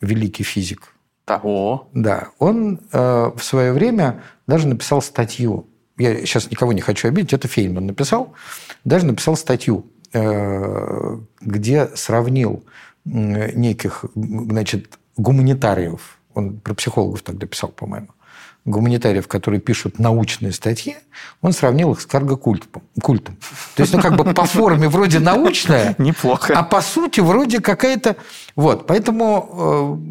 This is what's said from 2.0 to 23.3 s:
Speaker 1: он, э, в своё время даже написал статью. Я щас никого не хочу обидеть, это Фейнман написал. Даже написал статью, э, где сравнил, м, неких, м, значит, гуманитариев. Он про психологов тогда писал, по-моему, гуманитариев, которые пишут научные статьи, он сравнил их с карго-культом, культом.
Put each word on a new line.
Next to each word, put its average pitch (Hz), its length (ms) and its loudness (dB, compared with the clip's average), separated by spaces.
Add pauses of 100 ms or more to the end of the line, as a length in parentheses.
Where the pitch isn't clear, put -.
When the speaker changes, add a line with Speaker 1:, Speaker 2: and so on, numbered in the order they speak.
Speaker 1:
он, 202 420 0 (120)
э, 123 420 2
в 120 80 -12
своё 127 300 0
время 170 500 0 (240)
даже 156 220 2
написал 131 320 0
статью. 113 680 -4 (300)
Я 127 300 0
щас - 240 -2
никого 120 240 0
не 92 80 -2
хочу 117 260 -2
обидеть, 170 240 0
это 131 160 0
Фейнман 95 380 -2
написал. 139 480 -2 (500)
Даже 170 220 4
написал 151 300 0
статью, 117 500 -2 (260)
э, 101 1040 -4 (220)
где 113 540 0
сравнил, 117 680 0 (440)
м, 107 520 -2
неких, 113 460 -2 (100)
м, 110 360 -6
значит, 107 480 -4 (180)
гуманитариев. 117 1000 0 (160)
Он 104 260 -6
про - 140 -8
психологов 98 480 -2
тогда 92 240 -10
писал, - 240 -8
по-моему, - 380 -12 (560)
гуманитариев, 110 640 0
которые 101 340 -2
пишут - 380 -4
научные 113 540 0
статьи, 110 440 -6 (440)
он 175 120 2
сравнил 143 400 2
их - 80 -4
с - 60 -14
карго-культом, 135 760 -2 (200)
культом. 107 340 0 (380)